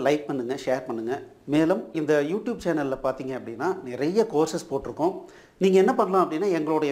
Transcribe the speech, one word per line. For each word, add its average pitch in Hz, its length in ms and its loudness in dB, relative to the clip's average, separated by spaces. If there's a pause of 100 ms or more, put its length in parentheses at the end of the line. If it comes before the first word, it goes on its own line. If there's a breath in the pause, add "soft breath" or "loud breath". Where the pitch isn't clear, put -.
லைக் 147 220 2
பண்ணுங்க, 131 260 -4 (100)
ஷேர் 131 240 0
பண்ணுங்க. 113 260 -4 (400)
மேலும் 165 280 4 (180)
இந்த 151 140 2 (180)
YouTube 220 340 -4
சேனல்ல 147 300 -2 (100)
பார்த்தீங்க 131 320 -4
அப்படின்னா 117 300 -6 (200)
நிறைய 156 460 0
கோர்சஸ் 156 380 0
போட்டிருக்கோம். 139 420 -2 (480 loud breath)
நீங்க 185 220 6
என்ன 240 160 4
பண்ணலாம் 190 240 4
அப்படின்னா 160 340 0
எங்களுடைய 151 340 0